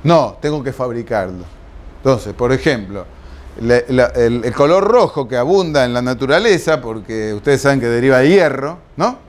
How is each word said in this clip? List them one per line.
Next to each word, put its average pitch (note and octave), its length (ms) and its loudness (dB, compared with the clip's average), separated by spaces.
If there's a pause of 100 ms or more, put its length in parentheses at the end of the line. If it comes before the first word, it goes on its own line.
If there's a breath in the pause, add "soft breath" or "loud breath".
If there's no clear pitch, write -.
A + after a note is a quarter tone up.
No, D3 380 2
tengo D3 200 -4
que B2+ 120 -8
fabricarlo. A2 720 -6 (540)
Entonces, A#2+ 340 -2
por B2 180 -2
ejemplo, G#2+ 560 -4 (540 loud breath)
la, A#2+ 200 4 (100)
la, B2+ 160 4
el, A#2 380 0
el A#2 80 -2
color D#3 300 4
rojo G3 460 2
que B2+ 80 -4
abunda D3+ 480 2
en A#2+ 100 -2
la B2 80 -2
naturaleza, C#3+ 760 0
porque A2 520 -8
ustedes B2+ 280 0
saben C#3 180 2
que A#2+ 80 -2
deriva B2+ 320 2
de C3+ 100 4
hierro, E3 500 2 (180)
¿no? A#3+ 220 -4 (100)